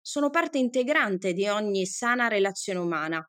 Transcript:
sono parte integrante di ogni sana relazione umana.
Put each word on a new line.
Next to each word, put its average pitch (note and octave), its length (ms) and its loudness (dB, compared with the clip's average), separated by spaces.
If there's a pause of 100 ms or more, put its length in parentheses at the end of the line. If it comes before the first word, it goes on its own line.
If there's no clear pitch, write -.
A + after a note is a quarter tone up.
sono C#4+ 260 0
parte E4 300 0
integrante A#3+ 760 2
di G3 140 0
ogni G3+ 400 0
sana A#3+ 420 0
relazione G3 520 0
umana. D#3+ 480 -2